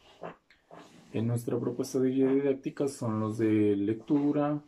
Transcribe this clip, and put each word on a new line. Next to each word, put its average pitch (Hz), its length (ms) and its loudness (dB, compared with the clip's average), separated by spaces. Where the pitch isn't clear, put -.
en 113 140 -2
nuestra 120 340 -2
propuesta 131 380 -4
de 131 100 2
guía 131 240 2
didáctica 139 560 0
son 113 320 -4
los 110 160 -2
de 107 400 4
lectura, 147 920 0